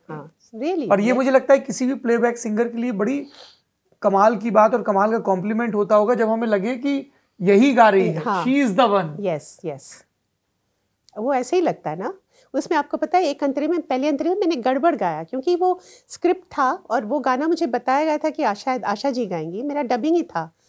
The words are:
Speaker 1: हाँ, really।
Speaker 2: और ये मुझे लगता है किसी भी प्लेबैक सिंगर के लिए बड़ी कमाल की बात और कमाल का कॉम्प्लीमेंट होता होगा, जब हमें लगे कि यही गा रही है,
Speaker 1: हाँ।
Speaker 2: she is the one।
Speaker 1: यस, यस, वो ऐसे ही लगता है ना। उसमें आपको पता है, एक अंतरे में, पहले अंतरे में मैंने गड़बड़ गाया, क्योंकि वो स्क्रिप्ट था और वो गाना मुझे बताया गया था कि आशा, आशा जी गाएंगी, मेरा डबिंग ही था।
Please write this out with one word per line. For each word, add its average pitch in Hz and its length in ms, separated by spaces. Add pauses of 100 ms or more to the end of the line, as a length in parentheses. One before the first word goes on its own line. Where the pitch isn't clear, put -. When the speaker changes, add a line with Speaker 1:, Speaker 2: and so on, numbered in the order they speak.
Speaker 1:
हाँ, 151 240 (240)
really। 285 340
Speaker 2:
और 202 100
ये 226 120
मुझे 262 180
लगता 262 240
है 269 60
किसी 262 260
भी 262 80
प्लेबैक 233 440
सिंगर 220 300
के 233 100
लिए 240 140
बड़ी 247 340 (760)
कमाल 208 340
की 220 140
बात 214 240
और 226 80
कमाल 208 300
का 233 60
कॉम्प्लीमेंट 214 560
होता 208 200
होगा, 214 200
जब 220 140
हमें 226 200
लगे 214 280
कि 277 340 (320)
यही 202 320
गा 226 140
रही 196 200
है, 160 120
Speaker 1:
हाँ। 190 240
Speaker 2:
she 269 220
is 190 100
the 220 140
one। 185 200 (100)
Speaker 1:
यस, 170 440
यस, - 400 (1120)
वो 247 160
ऐसे 254 220
ही 370 60
लगता 180 280
है 156 60
ना। 214 180 (400)
उसमें - 240
आपको 285 180
पता 302 220
है, 370 60
एक 285 200
अंतरे 285 240
में, 330 140
पहले 262 260
अंतरे 302 220
में 370 60
मैंने 339 200
गड़बड़ 262 400
गाया, 165 280
क्योंकि 262 320
वो 359 240 (280)
स्क्रिप्ट 359 360
था 262 280
और 233 320
वो 262 160
गाना 262 280
मुझे 339 180
बताया 269 380
गया 302 140
था 311 120
कि 311 120
आशा, 247 420
आशा 220 260
जी 233 160
गाएंगी, 175 360
मेरा 285 200
डबिंग 254 340
ही 330 60
था। 165 320 (140)